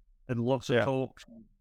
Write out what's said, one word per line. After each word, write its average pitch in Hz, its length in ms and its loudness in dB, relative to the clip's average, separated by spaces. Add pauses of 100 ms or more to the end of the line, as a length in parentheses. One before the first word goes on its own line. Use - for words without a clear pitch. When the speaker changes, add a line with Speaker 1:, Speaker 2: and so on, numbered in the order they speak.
(260)
Speaker 1:
and 117 140 -2
lots 123 300 0
of 135 60 4
Speaker 2:
Yeah. 113 80 4
Speaker 1:
talks, 131 400 -2 (360)